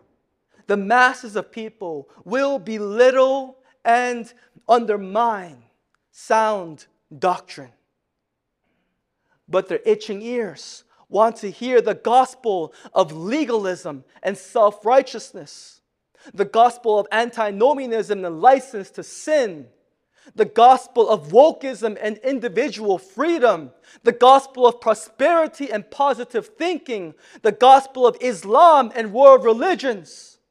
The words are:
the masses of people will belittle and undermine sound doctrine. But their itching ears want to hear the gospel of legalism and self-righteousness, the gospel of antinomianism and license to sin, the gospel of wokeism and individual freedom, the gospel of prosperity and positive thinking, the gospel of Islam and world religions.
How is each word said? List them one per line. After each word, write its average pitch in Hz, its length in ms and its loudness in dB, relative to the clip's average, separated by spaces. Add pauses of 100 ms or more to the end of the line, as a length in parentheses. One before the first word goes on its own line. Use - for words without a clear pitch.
(680)
the 202 100 -2
masses 233 600 -2
of - 160 -10
people 190 560 -14 (160)
will 269 340 -4
belittle 254 1000 -2 (240)
and 240 500 -2 (360)
undermine 208 960 -2 (460)
sound 208 760 -4 (320)
doctrine. 165 540 -6 (1800)
But 185 200 -4
their 165 160 -6
itching 214 360 -4
ears 226 640 -12 (240)
want 220 280 0
to 202 140 -12
hear 247 300 -2
the 196 140 -2
gospel 226 800 -2 (180)
of 180 180 0
legalism 185 920 -6 (180)
and 196 140 -6
self-righteousness, 214 1400 -2 (520)
the 196 120 -4
gospel 226 540 0
of 202 120 -2
antinomianism 226 1120 -4
and 165 160 -10
license 247 500 0
to 180 120 -16
sin, 196 680 -6 (680)
the 214 80 0
gospel 240 640 2
of 156 240 -4
wokeism 233 680 2
and 214 180 -8
individual 220 800 -4
freedom, 226 760 -2 (320)
the 233 80 2
gospel 254 540 4
of 233 140 0
prosperity 277 920 -2
and 208 180 -8
positive 240 680 -4
thinking, 247 580 -8 (280)
the 214 80 2
gospel 254 560 4
of 220 140 0
Islam 247 760 2
and 220 180 -8
world 262 300 8
religions. 233 960 -4 (120)